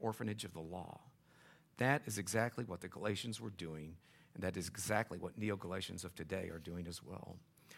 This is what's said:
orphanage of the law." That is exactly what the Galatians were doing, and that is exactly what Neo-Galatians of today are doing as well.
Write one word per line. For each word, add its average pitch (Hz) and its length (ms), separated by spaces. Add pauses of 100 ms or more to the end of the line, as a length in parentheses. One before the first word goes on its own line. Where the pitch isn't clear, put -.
orphanage 110 440
of 95 80
the 85 80
law." 87 400 (760)
That 135 280
is 107 120
exactly 113 460
what 90 160
the 92 80
Galatians 107 520
were 113 100
doing, 80 460 (380)
and - 80
that 90 140
is 87 120
exactly 104 480
what 90 220
Neo-Galatians 95 680
of 87 100
today 87 360
are 82 80
doing 87 280
as 87 160
well. - 340 (420)